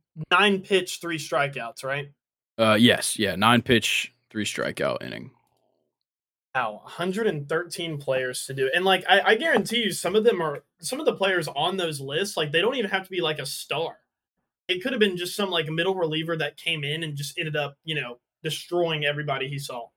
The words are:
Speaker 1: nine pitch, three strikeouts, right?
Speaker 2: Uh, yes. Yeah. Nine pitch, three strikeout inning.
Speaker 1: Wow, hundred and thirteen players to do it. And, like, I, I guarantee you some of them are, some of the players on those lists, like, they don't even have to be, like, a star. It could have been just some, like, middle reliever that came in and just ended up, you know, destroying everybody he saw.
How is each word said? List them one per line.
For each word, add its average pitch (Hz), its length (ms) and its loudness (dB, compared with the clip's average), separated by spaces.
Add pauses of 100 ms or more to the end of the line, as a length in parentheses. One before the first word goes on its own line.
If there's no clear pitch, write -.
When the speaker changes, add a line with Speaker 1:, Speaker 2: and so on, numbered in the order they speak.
(320)
Speaker 1:
nine 190 300 4
pitch, 185 380 0
three 170 180 -6
strikeouts, 139 680 -4
right? 143 260 -6 (480)
Speaker 2:
Uh, 110 200 6
yes. - 420 4
Yeah. 95 160 0
Nine 117 260 6
pitch, - 500 0 (180)
three 107 140 -4
strikeout - 600 -4
inning. 58 260 -12 (1200)
Speaker 1:
Wow, 110 320 -2
hundred 190 400 -4
and 151 200 -4
thirteen 165 520 -6
players 131 480 -4
to 135 80 -8
do 135 120 0
it. 135 80 0
And, 175 120 2
like, 190 200 4
I, 190 140 6
I 190 140 6
guarantee 233 500 6
you 190 80 0
some 175 240 0
of 214 80 4
them 208 160 4
are, 147 220 -4 (180)
some 254 200 -6
of 311 40 -4
the 254 80 2
players 190 360 0
on 175 280 -2
those 160 240 -4
lists, 151 340 -4
like, 156 160 -2
they 160 120 2
don't 254 140 0
even 214 140 -2
have 190 140 0
to - 60 -16
be, 185 100 -4
like, 156 180 0
a 143 60 -6
star. 143 540 -6 (680)
It 180 160 -2
could 254 100 -2
have 254 80 -2
been 190 180 2
just 180 180 -6
some, 196 140 -2
like, 165 180 -2
middle 170 260 0
reliever 165 440 -2
that 151 180 -4
came 160 260 -4
in 151 200 -4
and 156 120 -6
just 143 240 -8
ended 156 180 -4
up, 143 280 -4
you 160 100 -6
know, 123 260 -8 (220)
destroying 160 600 -2
everybody 143 460 -2
he 143 80 -8
saw. 127 380 -10